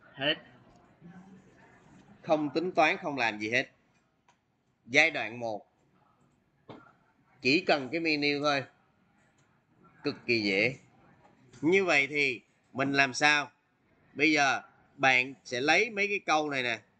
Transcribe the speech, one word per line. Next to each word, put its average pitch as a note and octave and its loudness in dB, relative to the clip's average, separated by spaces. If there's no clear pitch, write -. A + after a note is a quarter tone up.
Hết. D3 -2
Không D3+ 0
tính E3 -2
toán, E3+ 2
không D#3+ -6
làm A2 -2
gì G#2+ -6
hết. B2 -2
Giai D3 4
đoạn A#2+ -8
một. A2 -8
Chỉ D3 2
cần C#3+ 0
cái E3 -4
menu D3 -2
thôi. C#3+ 0
Cực C#3+ -4
kỳ A#2 2
dễ. G#2 2
Như F#3+ 2
vậy C#3+ 2
thì C#3 -4
mình C3+ -2
làm C#3 2
sao? D3 0
Bây D3+ 2
giờ C3+ 2
bạn C3 2
sẽ B2 -6
lấy F3 2
mấy G3+ -2
cái G3+ -4
câu D#3 0
này C3+ -2
nè. A#2 -4